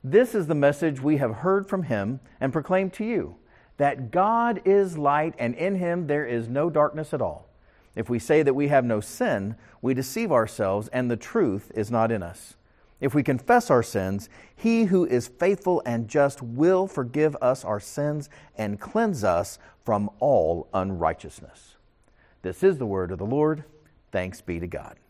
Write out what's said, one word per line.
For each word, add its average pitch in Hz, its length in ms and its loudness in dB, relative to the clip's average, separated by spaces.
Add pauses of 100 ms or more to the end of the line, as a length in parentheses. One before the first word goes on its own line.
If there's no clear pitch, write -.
"This 220 320 4
is 180 120 0
the 160 80 0
message 143 440 2
we 147 180 2
have 120 180 -2
heard 190 340 0
from 190 140 -2
him 117 360 -2 (220)
and 135 100 -2
proclaim 185 380 0
to 208 160 -8
you, 156 320 -4 (400)
that 139 340 -2
God 220 540 2
is 190 320 4
light 151 420 2
and 120 160 -2
in 190 200 -2
him 175 320 -2
there 147 180 0
is 117 240 -4
no 143 200 -2
darkness 151 440 0
at 131 80 -2
all. 87 260 -6 (480)
If 113 140 -4
we 120 100 0
say 156 240 4
that 139 120 4
we 143 120 0
have 143 160 4
no 113 160 0
sin, 113 560 -4 (260)
we 131 120 0
deceive 185 360 -4
ourselves 110 600 0
and 127 200 -2
the 117 60 0
truth 107 580 -2
is 107 160 -4
not 113 220 2
in 101 120 -2
us. - 340 -16 (420)
If 135 160 -2
we 147 80 4
confess 190 480 2
our 123 120 6
sins, 98 440 -4 (260)
he 226 300 2
who 180 220 2
is 120 240 0
faithful 180 560 0
and 117 240 -4
just 143 320 2
will 165 460 2
forgive 143 540 -2
us 127 220 0
our 104 160 -2
sins 147 500 -6 (280)
and 104 240 -4
cleanse 208 420 -2
us 90 360 0 (260)
from 104 240 0 (100)
all 87 540 2
unrighteousness." 82 1040 -4 (640)
This 92 200 -6
is 190 160 6
the 131 80 -4
word 95 280 -2
of 87 60 -10
the 98 60 -6
Lord. 151 380 0 (480)
Thanks 92 300 -6
be 85 180 -6
to 87 80 -6
God. - 320 -12 (100)